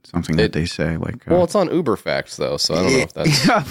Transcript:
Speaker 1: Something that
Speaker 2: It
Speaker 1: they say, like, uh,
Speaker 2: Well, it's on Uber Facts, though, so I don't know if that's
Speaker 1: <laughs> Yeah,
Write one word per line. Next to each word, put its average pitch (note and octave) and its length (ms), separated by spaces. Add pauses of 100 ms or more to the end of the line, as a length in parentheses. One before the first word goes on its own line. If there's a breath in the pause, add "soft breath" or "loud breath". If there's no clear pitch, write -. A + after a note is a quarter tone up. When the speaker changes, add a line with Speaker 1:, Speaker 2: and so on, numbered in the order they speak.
Speaker 1:
Something E2+ 320
that E2 100
Speaker 2:
It E2 80
Speaker 1:
they D#2+ 120
say, E2 320
like, - 280
uh, E3 100
Speaker 2:
Well, F3+ 100
it's E3+ 100
on F#3 180
Uber C#3 220
Facts, - 400
though, C2+ 220
so - 160
I F2 100
don't - 80
know C3+ 80
if - 140
that's D3+ 320
Speaker 1:
<laughs> - 20
Yeah, G#3 240